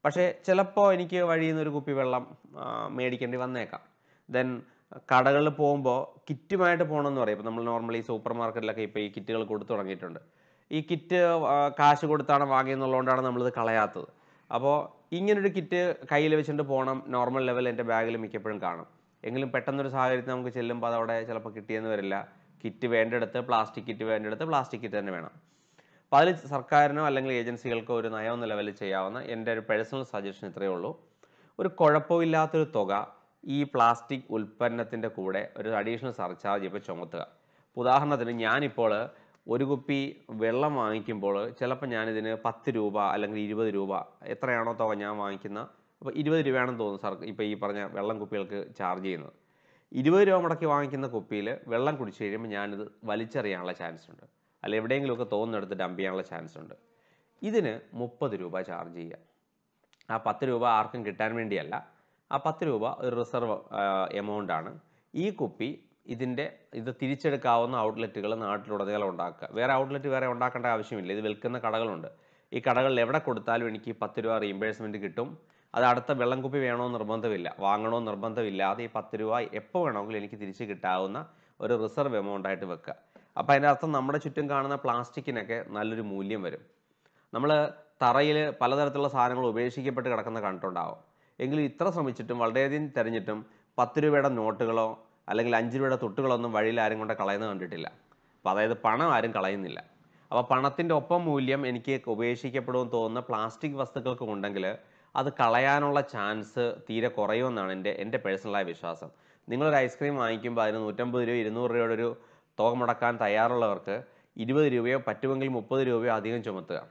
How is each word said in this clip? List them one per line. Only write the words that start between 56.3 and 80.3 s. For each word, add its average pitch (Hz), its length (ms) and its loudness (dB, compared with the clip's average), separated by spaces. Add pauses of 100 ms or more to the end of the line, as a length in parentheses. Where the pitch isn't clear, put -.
ഉണ്ട്. - 140 -18 (720)
ഇതിന് 180 240 2 (260)
മുപ്പത് 120 420 -4
രൂപ 90 280 -6
ചാർജ് 85 300 -10
ചെയ്യുക. 82 180 -12 (960)
ആ - 20 0 (120)
പത്ത് 107 240 -2
രൂപ 117 120 2 (140)
ആർക്കും 107 300 0
കിട്ടാൻ 110 320 -2
വേണ്ടിയല്ല, 95 360 -4 (560)
ആ 139 140 0
പത്ത് 160 240 -2
രൂപ 110 160 0 (180)
ഒരു 123 160 -2
റിസർവ്, 117 380 -2 (240)
ആ, - 20 2 (380)
എമൗണ്ട് 104 360 -4
ആണ്. 85 140 -6 (520)
ഈ 202 40 0 (140)
കുപ്പി 113 280 -4 (440)
ഇതിൻ്റെ, 127 320 -4 (340)
ഇത് 117 100 -6 (120)
തിരിച്ചെടുക്കാവുന്ന 127 720 2 (100)
ഔട്ട്ലെറ്റുകൾ 110 460 -2 (120)
നാട്ടിലുടനീളം 101 680 -2
ഉണ്ടാക്കുക. 85 360 -6 (100)
വേറെ 127 220 2
ഔട്ട്ലെറ്റ് 139 340 -2
വേറെ 131 200 0
ഉണ്ടാക്കേണ്ട 123 420 -2
ആവശ്യമില്ല, 107 400 -4
ഇത് 107 120 -2
വിൽക്കുന്ന 120 380 -4
കടകളുണ്ട്. 110 440 -2 (420)
ഈ 120 160 -4
കടകളിൽ 127 380 4
എവിടെ 139 220 0
കൊടുത്താലും 117 440 0
എനിക്ക് 110 220 -8 (100)
പത്ത് 107 220 -6
രൂപ 113 180 0
റീഇംബേഴ്സ്മെന്റ് 107 640 -4
കിട്ടും. 117 240 -6 (440)
അത് 120 180 4
അടുത്ത 123 200 0 (100)
വെള്ളം 127 240 2
കുപ്പി 135 200 -2
വേണോ 123 300 0
നിർബന്ധമില്ല, 107 520 -2 (180)
വാങ്ങണോ 110 340 2 (100)
നിർബന്ധമില്ലാതെ 104 800 -2
ഈ - 100 -10
പത്ത് 110 240 -6
രൂപ 110 180 0 (220)
എപ്പോൾ 180 260 -2
വേണമെങ്കിലും 107 340 -2
എനിക്ക് 104 220 -12